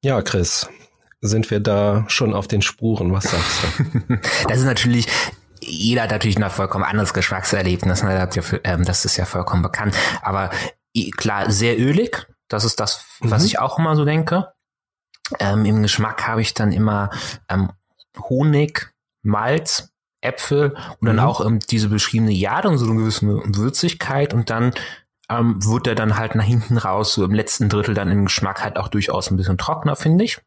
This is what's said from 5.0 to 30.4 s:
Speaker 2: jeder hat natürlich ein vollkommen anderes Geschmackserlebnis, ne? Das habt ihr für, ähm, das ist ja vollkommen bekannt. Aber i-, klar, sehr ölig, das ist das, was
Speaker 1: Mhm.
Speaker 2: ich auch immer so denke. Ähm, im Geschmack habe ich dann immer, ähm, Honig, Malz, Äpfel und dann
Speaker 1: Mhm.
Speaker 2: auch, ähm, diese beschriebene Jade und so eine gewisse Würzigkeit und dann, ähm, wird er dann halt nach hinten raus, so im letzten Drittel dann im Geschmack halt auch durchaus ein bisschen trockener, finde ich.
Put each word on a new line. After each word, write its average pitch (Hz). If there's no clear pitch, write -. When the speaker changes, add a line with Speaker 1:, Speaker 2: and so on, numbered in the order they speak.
Speaker 2:
jeder 107
hat 107
natürlich 104
ein 98
vollkommen 98
anderes 101
Geschmackserlebnis, 92
ne? 95
Das 95
habt 90
ihr 87
für, -
ähm, 87
das 90
ist -
ja 90
vollkommen 90
bekannt. 98
Aber 95
i-, 113
klar, 101
sehr 110
ölig, 151
das 107
ist -
das, -
was 117
Speaker 1:
Mhm. 185
Speaker 2:
ich -
auch 135
immer 160
so 147
denke. 160
Ähm, 104
im 107
Geschmack 107
habe 113
ich 107
dann 104
immer, 101
ähm, 95
Honig, 147
Malz, 117
Äpfel 143
und -
dann 107
Speaker 1:
Mhm. 110
Speaker 2:
auch, -
ähm, 110
diese 107
beschriebene 110
Jade 104
und 156
so 120
eine 113
gewisse 110
Würzigkeit 113
und 113
dann, 117
ähm, 117
wird 113
er 120
dann 107
halt 110
nach 110
hinten 117
raus, 101
so 101
im 95
letzten 107
Drittel 104
dann 98
im 101
Geschmack 98
halt 98
auch 98
durchaus 98
ein 95
bisschen 92
trockener, 156
finde 170
ich. -